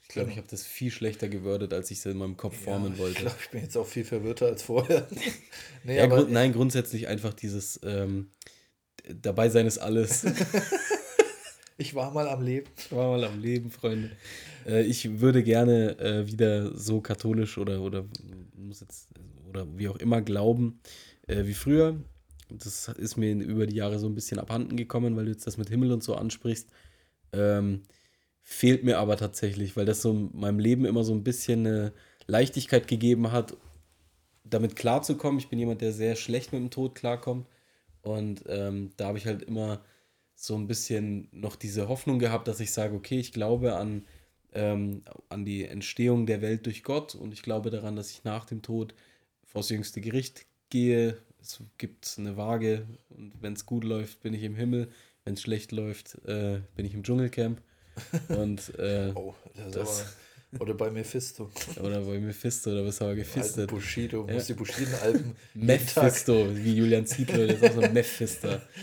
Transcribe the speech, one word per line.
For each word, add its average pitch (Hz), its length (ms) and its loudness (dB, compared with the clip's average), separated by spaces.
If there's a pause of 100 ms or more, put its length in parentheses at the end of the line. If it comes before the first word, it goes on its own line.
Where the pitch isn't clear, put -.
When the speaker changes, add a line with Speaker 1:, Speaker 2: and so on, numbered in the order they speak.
Speaker 1:
Ich - 60 -20
glaub, - 180 -4
Speaker 2:
Genau. 104 80 -6
Speaker 1:
ich 107 40 -8
hab 101 100 -12
das - 160 -10
viel - 280 -6
schlechter 110 360 -4
gewordet, 98 440 -2
als 90 180 -4
ich's 98 160 -10
in 98 120 -4
meinem 95 180 -6
Kopf - 220 -8
Speaker 2:
Ja, 101 140 -6
Speaker 1:
formen 98 200 -2
Speaker 2:
ich 92 60 -8
Speaker 1:
wollte. 90 240 -2
Speaker 2:
glaub, - 200 -4
ich - 80 -14
bin 117 120 -8
jetzt - 140 -6
auch 110 100 0
viel 117 180 -6
verwirrter 113 420 -2
als 113 160 0
vorher. 127 500 2
<laughs> - 60 -10 (680)
Nee, 127 100 0
Speaker 1:
Ja, 127 80 8
Speaker 2:
aber 127 140 8
Speaker 1:
grund-, 127 140 6
nein, 123 200 6
grundsätzlich 120 560 0
einfach 104 260 -4
dieses, 101 480 -6
ähm, 98 480 -2 (800)
d-, - 120 -12
dabei 107 280 6
sein 113 180 8
ist 107 120 2
alles. 110 520 2
Speaker 2:
<laughs> - 60 2 (1400)
Ich 139 200 -6
war 135 160 -4
mal 147 160 0
am 127 160 -2
Leben. 131 240 -2 (100)
Speaker 1:
Ich - 140 -12
war 127 180 2
mal 123 140 2
am 104 160 -6
Leben, 120 300 -2
Freunde. 110 400 -4 (540)
Äh, 110 180 4
ich 110 380 0
würde 127 220 8
gerne, 113 560 6
äh, 104 300 0
wieder 107 480 2
so 107 240 0
katholisch 110 580 0
oder, 98 240 -2
oder 95 220 -4 (520)
muss 101 240 -14
jetzt, - 280 -20 (400)
oder 95 180 -6 (100)
wie 101 120 -2
auch 98 80 -4
immer 117 260 2
glauben, 117 560 2 (480)
äh, 101 200 0
wie 101 80 -4
früher. 156 460 4 (480)
Das - 400 -10
ist - 280 -6
mir 107 180 2
über 104 320 0
die 107 80 -4
Jahre 104 240 0
so 104 100 -2
ein 104 60 -2
bisschen 104 240 -6
abhanden 117 380 -4
gekommen, 117 400 0
weil 110 80 0
du 110 80 -2
jetzt 107 160 -8
das 104 80 -6
mit 104 120 -4
Himmel 123 220 4
und 117 140 0
so 113 100 -2
ansprichst. 113 540 -4 (640)
Ähm, 101 500 2 (580)
fehlt 123 440 4
mir 113 140 4
aber 104 180 2
tatsächlich, 101 600 -4
weil 104 100 0
das 107 140 2
so 113 120 2
in 104 200 0
meinem 101 280 0
Leben 123 240 4
immer 113 180 4
so 110 100 2
ein 104 120 0
bisschen 117 420 0
eine 107 260 0 (360)
Leichtigkeit 123 580 4
gegeben 117 460 4
hat, 120 240 -2 (880)
damit 110 320 0
klarzukommen. 139 640 2
Ich - 80 -10
bin 117 100 -4
jemand, 117 220 -2
der 110 120 0
sehr 110 240 0
schlecht - 360 -4
mit 131 80 -2
dem 123 100 -4
Tod 131 240 -4
klarkommt. 123 540 -4 (540)
Und, 107 440 -4
ähm, 98 500 -4
da 98 120 -4
hab 104 80 -2
ich 104 100 -6
halt 107 160 -4
immer 107 380 -4 (560)
so - 200 -6
ein 104 100 -4
bisschen 107 640 -4
noch 104 240 -10
diese 104 320 -4
Hoffnung 131 300 0
gehabt, 113 300 0
dass 107 120 -4
ich 107 120 -4
sage, 107 220 -2
okay, 127 240 -4
ich 123 140 -6
glaube 113 440 0
an, 104 280 -4 (480)
ähm, 101 500 -2 (260)
an 101 160 -8
die 101 200 -6
Entstehung 120 640 0
der 107 160 0
Welt 110 240 -2
durch 107 160 -8
Gott 147 320 -4
und 104 180 -12
ich 104 100 -16
glaube 110 280 -4
daran, 107 260 -6
dass 104 140 -10
ich - 140 -18
nach 110 200 -6
dem 113 160 -10
Tod 113 340 -6 (500)
vors 104 260 -6
jüngste 107 300 -4
Gericht 120 440 -6 (260)
gehe. 117 460 4 (240)
Es - 200 -16 (180)
gibt - 400 -12
eine 101 180 -6
Waage 110 500 0 (240)
und 104 300 -20
wenn's 104 240 -10
gut 117 200 -4
läuft, 110 380 -6
bin 110 120 -6
ich 107 80 -6
im 107 140 -6
Himmel. 120 320 -2 (360)
Wenn's 101 160 -6
schlecht 107 320 -4
läuft, 107 440 -8 (100)
äh, 101 340 -2 (160)
bin 101 80 -6
ich 98 100 -6
im 104 100 -8
Dschungelcamp. 123 580 0 (340)
Speaker 2:
<laughs> 160 320 -6
Speaker 1:
Und, 104 500 -4
äh, 98 360 -2
Speaker 2:
Oh, 95 200 -10 (200)
das 101 140 -14
ist 95 80 -8
Speaker 1:
das 104 240 -4 (520)
Speaker 2:
aber, 123 100 -6
oder 107 120 -4
bei 107 160 -2
Mephisto. 110 600 -8 (140)
Speaker 1:
<laughs> - 160 -12
Oder 101 220 -2
bei 101 180 -4
Mephisto, 107 540 -4
da 101 80 0
bist 101 180 -4
du 110 60 -2
aber 101 100 -2
gefistet. 110 540 -4
Speaker 2:
Alten 113 40 -6
Bushido, 110 540 -4
Speaker 1:
Ja. 107 60 -2
Speaker 2:
muss 123 120 -2
die 120 80 -4
Bushido-Alben 127 800 0 (100)
Speaker 1:
<laughs> - 100 -20
Speaker 2:
jeden 110 120 0
Tag 139 380 6
Speaker 1:
Mephisto, 117 420 6 (100)
wie 110 200 2
Julian 113 300 6
Zietlow, 120 400 0
der 110 100 4
ist 110 80 4
auch 165 100 10
so 117 60 2
ein 113 120 6
Mephister. 110 720 0 (200)